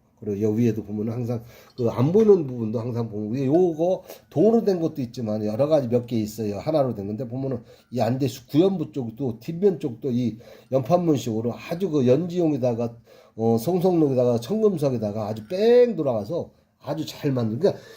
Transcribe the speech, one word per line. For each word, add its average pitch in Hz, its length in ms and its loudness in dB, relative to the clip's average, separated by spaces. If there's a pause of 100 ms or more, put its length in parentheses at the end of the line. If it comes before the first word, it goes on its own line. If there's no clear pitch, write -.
(200)
그리고 101 220 -4
여 107 80 2
위에도 110 340 2
보면은 107 280 -6
항상 117 300 -6 (340)
그 120 120 0
안 127 240 2
보이는 202 340 6
부분도 120 320 -6
항상 117 300 -4
보면 104 240 -6
위에 135 140 -2
요거 175 580 2 (240)
동으로 208 360 4
된 185 160 0
것도 156 220 -4
있지만 107 420 -4
여러 107 220 0
가지 147 220 2
몇 120 180 0
개 123 100 -4
있어요. 104 420 -4
하나로 135 360 0
된 98 120 -8
건데 107 200 -6
보면은 131 360 -6 (280)
이 120 100 -4
안대수 127 480 -2
구연부 170 440 2
쪽도 120 480 -6
뒷면 170 400 0
쪽도 135 300 -6
이 120 280 -2 (340)
연판문식으로 127 800 0
아주 175 360 -6
그 143 160 2
연지용에다가, 127 920 0 (400)
어, 113 220 2
송성록에다가 147 840 2
청금석에다가 131 840 -2
아주 107 220 -8
뺑 226 480 4
돌아가서 135 540 -4 (320)
아주 151 240 -6
잘 - 260 -4
만든. 117 260 -2
그러니까 180 240 0 (140)